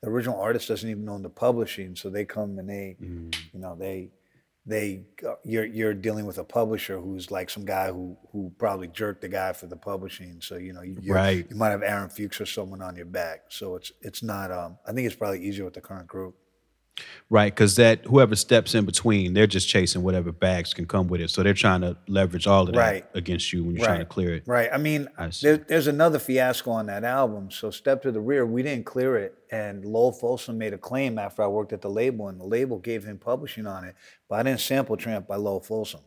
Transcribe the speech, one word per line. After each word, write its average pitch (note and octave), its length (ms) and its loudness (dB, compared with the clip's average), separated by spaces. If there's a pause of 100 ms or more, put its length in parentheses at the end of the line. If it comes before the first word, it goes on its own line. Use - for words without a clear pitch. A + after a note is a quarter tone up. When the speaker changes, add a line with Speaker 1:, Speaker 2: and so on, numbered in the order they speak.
Speaker 1:
the A2 80 -6
original A#2 320 -2
artist A2+ 260 0
doesn't A2 220 -4
even G#2+ 180 -8
own G#2 140 -10
the F#2 80 -10
publishing. G#2+ 680 -2
So - 140 -10
they G2+ 160 -4
come G2+ 340 -8
and F#3+ 100 -12
they, G3+ 320 -10
Speaker 2:
Mm. E2+ 340 -10 (180)
Speaker 1:
you F2+ 60 -16
know, F2+ 160 -12
they, F#2+ 340 -8 (580)
they, G#2 380 -4 (200)
uh, A#2 100 -6 (100)
you're, A2 200 -2
you're A2 280 -2
dealing G#2+ 320 -4
with F#2 120 -10
a F#2 60 -8
publisher G#2+ 560 -2
who's, F#2 320 -10
like, F#2 180 -6
some G2+ 160 -10
guy F#2+ 260 -2
who, F2+ 260 -10 (140)
who F#2+ 280 -8
probably F#2+ 300 -4
jerked G#2 320 -6
the G2 80 -12
guy F#2+ 240 -2
for F2+ 140 -14
the E2+ 100 -14
publishing. F#2 640 -10
So, F2+ 160 -12
you F#2 160 -12
know, F2 80 -16
you, F#2 200 -12
you're, F#2+ 140 0
Speaker 2:
Right. F#2+ 340 4
Speaker 1:
you - 60 -12
might A2 140 2
have G2+ 140 -2
Aaron G2+ 260 -2
Fuchs - 320 -8
or G#2 40 -6
someone F#2+ 360 -8
on F#2 140 -10
your F2 100 -14
back. E2+ 440 -6
So F#2+ 260 -8
it's, - 160 -14 (100)
it's - 200 -12
not, G2+ 300 -6
um, F2 260 -8 (100)
I - 40 -8
think B2 160 -2
it's G#2 80 -4
probably F#2+ 280 -4
easier G2+ 220 -6
with F2 100 -12
the F#2 60 -14
current F2+ 260 -16
group. F#2 280 -10 (920)
Speaker 2:
Right, G#2 240 6
'cause G2+ 220 6
that, A2+ 300 8
whoever A#2+ 320 8
steps - 360 4
in G#2+ 120 6
between, G2 480 2
they're G#2 140 8
just F#2+ 200 2
chasing F#2 340 4
whatever F2+ 300 2
bags F2+ 420 0
can E2+ 120 -4
come F#2 240 2
with F2 100 0
it. E2 100 -4
So - 140 2
they're G2+ 100 6
trying F#2+ 280 4
to F2 160 -2 (100)
leverage F#2+ 400 2
all G2 220 8
of - 40 -2
that A#2+ 60 4
Speaker 1:
Right. G#2 340 2
Speaker 2:
against F2 380 -2
you E2+ 140 -2
when E2+ 100 -2
you're E2 100 0
trying F2 120 4
to E2 80 -2
Speaker 1:
Right. - 40 -16
Speaker 2:
clear F2 260 0
it. D#2 100 -8
Speaker 1:
Right. A#2+ 260 2
I C3+ 60 0
mean, D3+ 400 0
Speaker 2:
I E2 140 -6
see. - 160 -2
Speaker 1:
there, D3+ 100 8
there's D3+ 300 2
another D3+ 320 4
fiasco B2+ 520 2
on A2 140 0
that G#2 180 -6
album. A#2 480 0
So - 180 -8
Step C3+ 340 0
to C3 100 0
the G#2+ 80 -2
Rear, B2+ 240 2
we A#2 180 0
didn't C#3 220 -4
clear B2+ 320 0
it. G2 180 -4 (160)
And G#2 320 -6
Lowell A#2 300 4
Folsom A#2+ 440 -4
made A2 160 -4
a G2 40 -10
claim B2+ 420 -2
after G2+ 240 -2
I G2+ 40 2
worked G2+ 260 0
at G2+ 80 -8
the G#2 80 -6
label, A2 400 0
and F#2 100 -14
the F2+ 60 -12
label A#2 340 0
gave A2+ 240 -6
him G#2 140 -12
publishing A#2+ 500 -6
on F#2+ 160 -8
it. F#2 120 -16 (340)
But G#2 100 0
I A#2 40 2
didn't C3 180 2
sample C3 340 0
Tramp G#2 320 -4
by G2+ 80 -4
Lowell G2+ 240 0
Folsom. G#2+ 480 -6